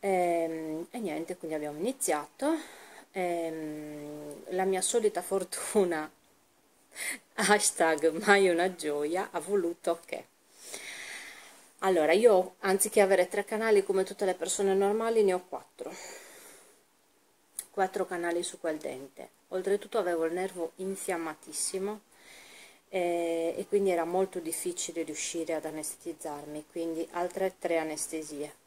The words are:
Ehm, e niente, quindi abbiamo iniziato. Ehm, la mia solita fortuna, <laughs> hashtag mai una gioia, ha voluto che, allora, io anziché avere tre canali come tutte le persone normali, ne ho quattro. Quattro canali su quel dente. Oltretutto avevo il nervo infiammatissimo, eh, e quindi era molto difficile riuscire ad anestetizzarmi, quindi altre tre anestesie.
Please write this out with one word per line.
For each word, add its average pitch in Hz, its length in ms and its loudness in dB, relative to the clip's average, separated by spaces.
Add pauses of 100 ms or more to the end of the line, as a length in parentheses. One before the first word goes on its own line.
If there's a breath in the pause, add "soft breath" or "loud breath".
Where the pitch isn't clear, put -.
Ehm, 165 880 0
e 254 80 -10
niente, 170 380 -6
quindi 160 200 -6
abbiamo 151 220 -6
iniziato. 226 760 -2 (600 loud breath)
Ehm, 151 1300 -6
la 185 140 0
mia 190 180 2
solita 214 400 2
fortuna, 180 880 0
<laughs> - 1200 -14
hashtag 165 760 4 (160)
mai 196 240 8
una 175 240 2
gioia, 151 580 -2
ha 175 80 -4
voluto 170 640 0
che, - 220 -10 (1500 loud breath)
allora, 165 320 6
io 196 480 6
anziché 196 400 4
avere 190 280 6
tre 202 180 -2
canali 214 380 4
come 190 200 2
tutte 196 220 -4
le 185 80 2
persone 190 400 0
normali, 214 500 4
ne 190 80 4
ho 180 160 -2
quattro. - 440 -12 (1800 loud breath)
Quattro 190 300 0
canali 170 360 -2
su - 160 -8
quel 156 200 -4
dente. 139 500 -10 (200)
Oltretutto 196 500 -2
avevo 175 260 0
il 160 80 0
nervo 180 440 -4
infiammatissimo, 190 1200 -6 (880 loud breath)
eh, 170 680 0
e 196 140 -6
quindi 196 220 4
era 170 160 2
molto 185 320 0
difficile 165 640 -4
riuscire 160 500 -4
ad 156 140 -4
anestetizzarmi, 151 1040 -8
quindi 165 400 -4
altre 180 480 -2
tre 170 180 0
anestesie. 151 800 -6 (120)